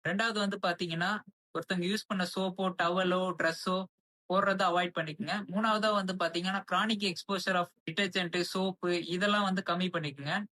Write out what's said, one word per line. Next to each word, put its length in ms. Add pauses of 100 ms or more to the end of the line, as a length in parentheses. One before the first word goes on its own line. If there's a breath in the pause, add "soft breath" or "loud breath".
ரெண்டாவது 360
வந்து 220
பாத்தீங்கன்னா, 440 (460)
ஒருத்தங்க 340
யூஸ் 200
பண்ண 140 (100)
சோப்போ, 320 (140)
டவலோ, 400 (200)
டிரெஸ்ஸோ 360 (540)
போடுறத 400
அவாய்ட் 280
பண்ணிக்கோங்க. 360 (180)
மூணாவதா 460
வந்து 240
பாத்தீங்கன்னா, 380 (100)
chronic 400
exposure 520
of 60 (200)
detergent, 480 (160)
சோப்பு 380 (260)
இதெல்லாம் 320
வந்து 200
கம்மி 280
பண்ணிக்கோங்க. 380 (240)